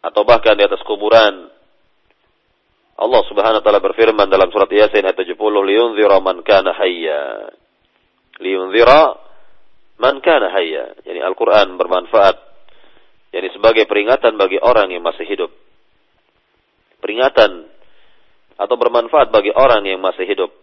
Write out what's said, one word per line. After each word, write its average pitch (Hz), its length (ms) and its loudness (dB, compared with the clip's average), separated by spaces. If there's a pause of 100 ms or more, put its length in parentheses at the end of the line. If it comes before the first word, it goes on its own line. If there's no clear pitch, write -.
Atau 101 240 -2
bahkan 113 300 4
di 101 100 2
atas 98 160 -6
kuburan. 104 640 0 (1500)
Allah 117 300 2
Subhanahu 107 300 0
wa - 60 -6
taala 104 140 4
berfirman 104 480 0
dalam 95 240 2
surat 98 160 0
Yasin 104 380 2
ayat 95 100 -2
tujuh 90 240 -8
puluh, 104 240 -2
"Liyunzira 104 560 2
man 92 240 -6
kana 95 320 2
hayya." 73 800 -6 (880)
"Liyunzira 107 760 2 (840)
man 135 180 -2
kana 131 320 0
hayya." 80 460 -6 (100)
Yani 85 160 -10
Al-Quran 95 560 0
bermanfaat. 92 560 0 (1000)
Yani 90 160 -8
sebagai 110 380 2
peringatan 110 480 0
bagi 98 240 -2
orang 107 320 0
yang 87 100 -10
masih 85 240 -6
hidup. 90 240 -8 (1500)
Peringatan 107 640 0 (880)
atau 110 240 -4
bermanfaat 120 540 0
bagi 104 180 0
orang 120 320 2
yang 95 160 -6
masih 95 240 -6
hidup. 92 400 -4